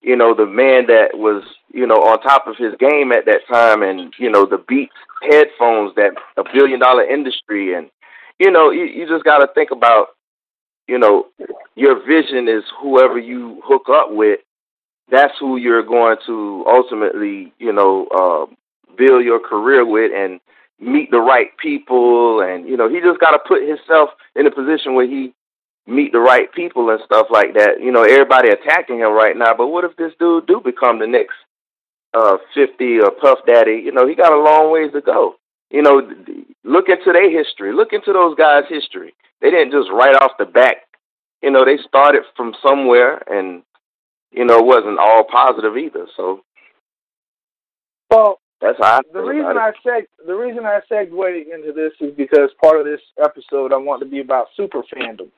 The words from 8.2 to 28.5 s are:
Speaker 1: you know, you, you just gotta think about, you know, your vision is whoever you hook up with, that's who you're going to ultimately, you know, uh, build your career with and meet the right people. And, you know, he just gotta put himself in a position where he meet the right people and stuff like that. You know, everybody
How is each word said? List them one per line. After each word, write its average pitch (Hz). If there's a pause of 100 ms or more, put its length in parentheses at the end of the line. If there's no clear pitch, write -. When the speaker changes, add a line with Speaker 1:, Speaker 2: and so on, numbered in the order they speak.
Speaker 1:
you 190
know, 160
you, 170
you 160
just 160
gotta 147
think 151
about, 117 (800)
you 127
know, 104 (480)
your 131 (100)
vision 139
is 110 (180)
whoever 131
you 120
hook 135
up 151
with, 107 (720)
that's 139
who 135
you're 120
going 113 (100)
to 104
ultimately, 104
you 113
know, 95
uh, -
build 127
your 117
career 120
with 110
and 95 (420)
meet 131
the 120
right 123 (100)
people. 120
And, 92
you 127
know, 113
he 165
just 175
gotta 156
put 139
himself 151 (260)
in 143
a 143
position 139
where 127
he 131 (520)
meet 143
the 117
right 127
people 170
and 107
stuff 110
like 107
that. 104
You 127
know, 117
everybody 131